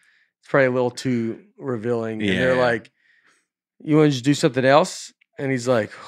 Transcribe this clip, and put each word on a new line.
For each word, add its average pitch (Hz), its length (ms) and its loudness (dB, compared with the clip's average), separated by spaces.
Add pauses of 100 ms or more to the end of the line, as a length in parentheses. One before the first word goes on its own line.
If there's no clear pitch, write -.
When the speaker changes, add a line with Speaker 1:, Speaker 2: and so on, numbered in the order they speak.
(400)
Speaker 1:
It's - 120 -20
probably 139 160 4
a 127 40 0
little 123 200 0
too 117 480 -4 (180)
revealing. 117 640 -6
And 104 160 -2
they're 127 180 2
Speaker 2:
Yeah. 127 60 0
Speaker 1:
like, 117 300 -2 (920)
"You 151 140 2
wanna 151 140 6
just 123 140 -4
do 143 100 4
something 131 300 0
else?" 151 460 2 (280)
And 139 120 -6
he's 123 160 -6
like, 113 220 2 (180)